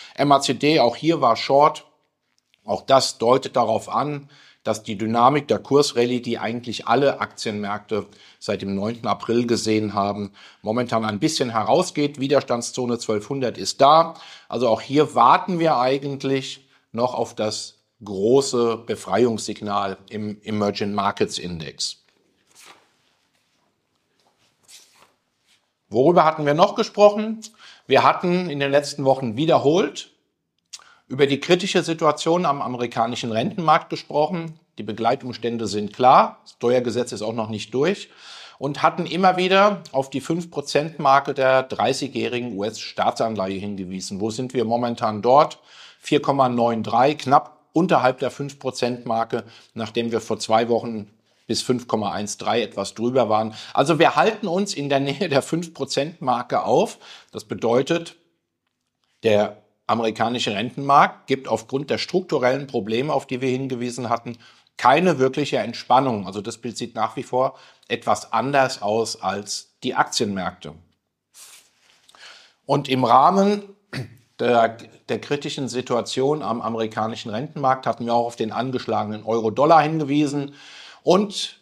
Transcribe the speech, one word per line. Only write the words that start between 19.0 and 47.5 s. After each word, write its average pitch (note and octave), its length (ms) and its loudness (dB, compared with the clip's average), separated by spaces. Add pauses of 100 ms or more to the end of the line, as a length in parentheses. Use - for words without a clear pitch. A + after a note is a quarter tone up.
im G#2+ 320 -10
Emerging G#2 500 -2
Markets G2+ 460 -2
Index. D#2+ 600 -10 (4000)
Worüber D3+ 360 6
hatten D#3 220 0
wir D3 80 2
noch F#3 200 4
gesprochen? G#3+ 640 2 (460)
Wir B2+ 160 6
hatten F3 460 2
in C#3+ 120 -6
den C#3 100 0
letzten C#3+ 340 0
Wochen C3 320 2
wiederholt D#3 720 2 (960)
über C#3 200 4
die C#3 140 0
kritische F3+ 420 2
Situation E3 640 0
am C#3 160 0
amerikanischen A#2+ 680 -2
Rentenmarkt D#3 580 0
gesprochen. D#3+ 680 -4 (200)
Die A2 40 -12
Begleitumstände A2+ 840 -4
sind G#2 260 -6
klar, D3 520 6
das - 80 -20
Steuergesetz A#2+ 600 0
ist G#2 80 -10
auch A2 140 -4
noch A2 160 -4
nicht G#2+ 240 -8
durch E3 340 0 (500)
und C#3+ 240 -4
hatten E3 220 2
immer F3+ 320 2
wieder F#3+ 460 4 (100)
auf C3+ 160 -2
die C3+ 140 -6
fünf E3+ 280 -4
Prozent D3+ 480 -4
Marke C3+ 360 2
der C3 300 2
dreißigjährigen A#2+ 920 -4
U-S-Staatsanleihe G#2 1040 -4
hingewiesen. F#2+ 600 -8
Wo A2 100 -2
sind B2+ 240 -8
wir A#2+ 100 0
momentan A#2 560 -2
dort? C#3 380 4 (420)
Vier D3 220 0
Komma C#3 260 2
neun A#2 340 0
drei, A#2+ 320 2
knapp D3 440 0 (160)